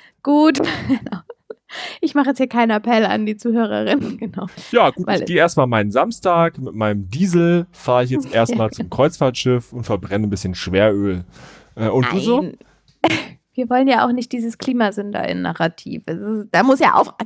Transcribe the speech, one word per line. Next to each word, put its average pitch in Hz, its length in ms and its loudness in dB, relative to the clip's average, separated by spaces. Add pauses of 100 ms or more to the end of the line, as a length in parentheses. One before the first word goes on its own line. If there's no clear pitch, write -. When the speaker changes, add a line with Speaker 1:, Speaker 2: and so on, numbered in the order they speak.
(220)
Speaker 1:
Gut. 294 420 4
<laughs> 330 60 -4 (180)
Genau. 214 340 -4 (760)
Ich 320 140 -2
mache 277 140 2
jetzt 269 100 -2
hier 262 100 2
keinen 233 220 2
Appell 220 340 2
an 208 220 0
die 214 100 -4
Zuhörerinnen. 226 840 -2
<laughs> - 20 -18
Genau. 185 260 -8 (240)
Speaker 2:
Ja, 202 200 6
gut, 180 160 -8
Speaker 1:
Weil 190 140 0
Speaker 2:
ich - 60 -6
gehe 175 100 -2
erstmal 156 300 4
meinen 107 240 2
Samstag 170 680 2
mit 123 160 -10
meinem 104 360 -2
Diesel, 170 600 2
fahre 123 320 2
ich 123 60 -4
jetzt - 200 -2
Speaker 1:
<laughs> - 20 -8
Speaker 2:
erstmal 113 360 2
Speaker 1:
Ja, - 20 -2
Speaker 2:
zum - 140 -8
Speaker 1:
genau. 87 120 -10
Speaker 2:
Kreuzfahrtschiff 127 760 0
und 120 100 -10
verbrenne 101 460 -2
ein - 20 -2
bisschen 92 240 -4
Schweröl. 98 680 0 (500)
Äh, 110 140 -2
und 123 240 2
du 190 80 0
so? 240 220 0
Speaker 1:
Nein. 180 140 -10 (460)
<laughs> 330 80 2 (440)
Wir 247 140 -4
wollen 254 200 2
ja 247 180 4
auch 240 60 0
nicht 247 200 -4
dieses 233 260 -6
KlimasünderInnen-Narrativ. 190 1500 -4
Es 165 120 -8
ist, 208 340 -8
da 180 100 4
muss 262 160 4
ja - 160 4
auf - 180 2 (140)